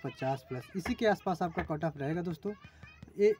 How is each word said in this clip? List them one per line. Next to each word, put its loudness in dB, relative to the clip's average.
पचास -2
प्लस, -6
इसी -2
के 2
आसपास 2
आपका -2
कट -2
ऑफ -2
रहेगा -2
दोस्तों। -4
ये 8